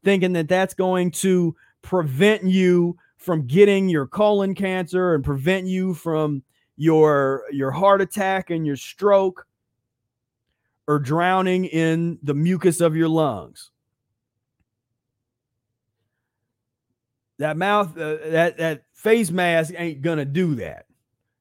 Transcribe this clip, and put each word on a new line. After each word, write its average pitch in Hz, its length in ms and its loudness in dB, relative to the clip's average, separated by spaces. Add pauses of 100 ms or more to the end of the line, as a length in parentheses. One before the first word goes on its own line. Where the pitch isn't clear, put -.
thinking 190 300 2
that 165 140 -2
that's 185 260 0
going 185 360 0
to 180 460 0 (240)
prevent 185 640 0
you 180 520 2 (200)
from 160 320 -4
getting 196 400 4
your 151 180 0
colon 202 480 0
cancer 185 600 -2
and 139 100 -2
prevent 160 420 -2
you 185 280 -4
from 156 500 -4 (320)
your, 143 760 4
your 135 200 -4
heart 196 300 4
attack 190 500 -2
and 165 160 -2
your 143 100 -2
stroke 196 720 0 (1400)
or 147 100 0
drowning 185 680 0
in 165 560 -2
the 143 120 -2
mucus 170 460 0
of 160 160 2
your 165 120 2
lungs. 135 640 -4 (3750)
That 151 180 -4
mouth, 185 420 -2
uh, 156 200 -6 (120)
that, 165 280 0
that 160 340 -6
face 220 400 0
mask 170 440 0
ain't 165 260 -8
gonna 156 220 -2
do 156 320 -2
that. 80 300 -12 (540)